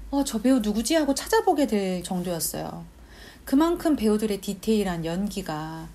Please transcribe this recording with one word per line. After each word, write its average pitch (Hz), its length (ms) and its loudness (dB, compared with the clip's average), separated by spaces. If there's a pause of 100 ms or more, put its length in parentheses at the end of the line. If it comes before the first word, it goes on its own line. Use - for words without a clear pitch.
(120)
"어, 277 100 2
저 233 180 -4
배우 254 200 4
누구지?" 208 340 0
하고 285 200 2
찾아보게 359 520 2
될 190 380 0
정도였어요. 165 920 -6 (500)
그만큼 330 500 4
배우들의 214 460 2
디테일한 190 640 0
연기가 165 920 -6